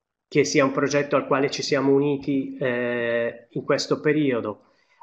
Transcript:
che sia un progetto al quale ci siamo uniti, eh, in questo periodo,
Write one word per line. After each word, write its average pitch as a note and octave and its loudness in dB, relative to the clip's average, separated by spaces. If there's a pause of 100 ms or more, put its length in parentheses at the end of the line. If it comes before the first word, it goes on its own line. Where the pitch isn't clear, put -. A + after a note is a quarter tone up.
(280)
che C#3+ 4
sia C#3+ 2
un F3 2
progetto C#3+ 0
al C3+ 0
quale C#3 0
ci - -6
siamo C#3 2
uniti, C#3 0
eh, A#2+ -2
in C3 -6
questo - 0
periodo, C3 -2 (300)